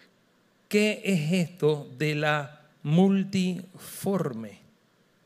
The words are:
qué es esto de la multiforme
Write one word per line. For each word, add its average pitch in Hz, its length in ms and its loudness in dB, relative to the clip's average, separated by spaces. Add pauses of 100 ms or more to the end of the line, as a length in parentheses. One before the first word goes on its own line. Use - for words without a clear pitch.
(680)
qué 208 360 0
es 165 280 0
esto 151 640 0
de 151 160 0
la 147 460 -2 (240)
multiforme 180 1800 0 (640)